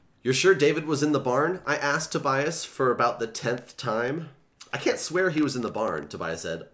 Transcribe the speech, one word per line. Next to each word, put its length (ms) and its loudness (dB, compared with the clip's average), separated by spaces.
"You're 100 2
sure 220 6
David 300 2
was 180 0
in 80 4
the 80 2
barn?" 440 0
I 120 0
asked 340 0
Tobias 540 -2
for 260 0
about 300 2
the 80 -2
tenth 480 -6
time. 540 -4
"I 60 -4
can't 200 0
swear 320 0
he 120 0
was 120 0
in 80 -2
the 80 -4
barn," 380 -2
Tobias 340 -6
said. 320 -6